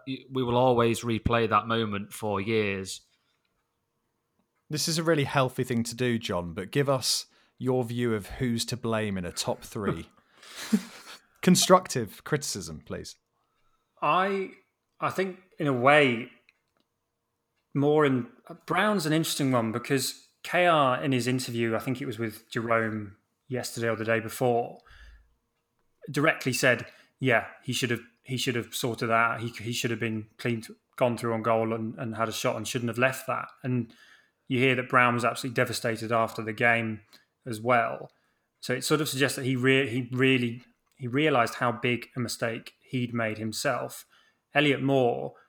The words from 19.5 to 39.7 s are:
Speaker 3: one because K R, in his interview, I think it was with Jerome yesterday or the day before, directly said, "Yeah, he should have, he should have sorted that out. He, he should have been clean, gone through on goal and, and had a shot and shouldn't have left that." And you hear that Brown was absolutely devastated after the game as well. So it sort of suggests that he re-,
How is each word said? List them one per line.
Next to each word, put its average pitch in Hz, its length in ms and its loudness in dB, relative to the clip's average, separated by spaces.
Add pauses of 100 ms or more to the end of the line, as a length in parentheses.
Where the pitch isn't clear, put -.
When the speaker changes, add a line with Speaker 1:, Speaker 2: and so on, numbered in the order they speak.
Speaker 3:
one 113 200 2
because 123 560 -4 (160)
K 175 220 2
R, 143 380 4
in 143 80 0
his 120 160 2
interview, 117 480 0
I 110 40 -2
think 127 220 -4
it 143 40 -8
was 117 140 -6
with 113 300 -8
Jerome 110 680 -2 (300)
yesterday 117 420 -4
or 110 60 0
the 107 100 -6
day 113 140 2
before, 120 600 -2 (1300)
directly 139 440 2
said, 120 320 4 (340)
"Yeah, 120 260 2 (180)
he 127 100 -6
should 120 180 -2
have, 113 100 -2 (220)
he 131 140 -6
should 120 180 -2
have 113 180 -4
sorted 117 360 -4
that 113 40 2
out. 113 280 2
He, 117 80 -6
he 117 240 -8
should 120 180 -2
have 113 80 -2
been 110 280 -4 (100)
clean, 117 260 -4 (340)
gone 120 200 2
through 117 160 -2
on 110 100 -2
goal 113 300 2
and, 113 240 -6
and 113 180 -8
had 110 140 0
a 107 40 -6
shot 123 220 -2
and 107 120 -8
shouldn't 120 220 -4
have 110 80 -6
left 127 300 -2
that." - 200 -6 (160)
And 127 300 -2 (540)
you 127 120 -2
hear 131 160 4
that 123 140 -4
Brown 123 260 4
was 117 100 0
absolutely 117 300 -2
devastated 113 560 -2
after 113 320 0
the 107 100 -6
game 113 480 0 (460)
as 110 120 -8
well. 120 520 0 (500)
So - 120 -4
it 131 100 -4
sort 151 180 2
of 135 80 -2
suggests 131 280 0
that 135 80 -6
he 131 100 2
re-, 135 340 4